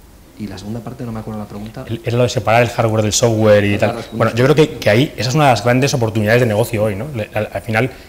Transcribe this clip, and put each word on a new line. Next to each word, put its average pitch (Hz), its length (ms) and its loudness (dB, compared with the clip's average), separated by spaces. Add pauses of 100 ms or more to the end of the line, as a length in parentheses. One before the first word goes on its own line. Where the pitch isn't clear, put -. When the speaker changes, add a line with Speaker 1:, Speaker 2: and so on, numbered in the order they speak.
(380)
Speaker 1:
Y 104 100 -10
la 98 100 -14
segunda 107 220 -10
parte, 117 240 -12
no 117 80 -10
me 113 80 -8
acuerdo 107 180 -10
la 104 120 -12
pregunta. 110 360 -14
Speaker 2:
El, 113 200 -8
es 117 80 -2
lo 120 100 2
de 120 60 2
separar 110 320 2
el 117 80 0
hardware 110 320 0
del 107 100 0
software 110 540 4
y 101 120 0
Speaker 1:
Claro, 107 180 0
Speaker 2:
tal. 113 80 -8
Speaker 1:
es - 100 -16
Speaker 2:
Bueno, 110 200 0
yo 123 120 2
creo 143 100 4
que, 147 220 2
que - 120 -2
ahí, 127 280 2
esa 123 140 -4
es 131 40 -2
una 151 120 4
de - 20 6
las 110 160 2
grandes 131 280 2
oportunidades 110 460 0
de 123 80 2
negocio 107 340 0
hoy, 107 140 0
¿no? 110 180 -8
Le, 110 200 -6
al, 107 180 -4
al 98 100 -8
final, 113 300 -2 (180)